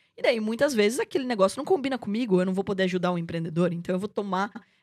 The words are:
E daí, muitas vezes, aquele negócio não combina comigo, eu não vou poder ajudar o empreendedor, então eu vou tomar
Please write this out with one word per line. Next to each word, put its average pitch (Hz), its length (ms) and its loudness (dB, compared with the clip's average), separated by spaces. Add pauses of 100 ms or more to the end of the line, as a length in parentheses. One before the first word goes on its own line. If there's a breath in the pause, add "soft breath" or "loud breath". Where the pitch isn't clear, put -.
(160 soft breath)
E - 60 -20
daí, 254 180 2
muitas 233 360 0
vezes, 214 240 2
aquele 349 260 -2
negócio 196 320 2
não 285 80 -6
combina 269 320 0
comigo, 214 420 0
eu 180 60 2
não 190 80 0
vou 190 100 -2
poder 190 200 0
ajudar 180 280 0
o 175 60 0
empreendedor, 165 560 -2
então 175 220 -4
eu 180 40 0
vou 208 80 -6
tomar 202 440 -2 (320 soft breath)